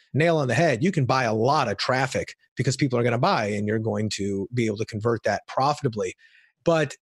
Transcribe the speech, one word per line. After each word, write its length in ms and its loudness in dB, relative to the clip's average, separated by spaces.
nail 240 2
on 100 0
the 60 0
head, 300 2
you 80 2
can 140 2
buy 180 4
a 100 0
lot 380 2
of 60 -4
traffic 580 -2
because 200 0
people 240 0
are 40 2
gonna 140 2
buy 300 0
and 200 -2
you're 120 0
going 360 -2
to 380 -4
be 140 0
able 100 -4
to 80 -6
convert 380 -4
that 240 0
profitably. 640 -2
But 300 2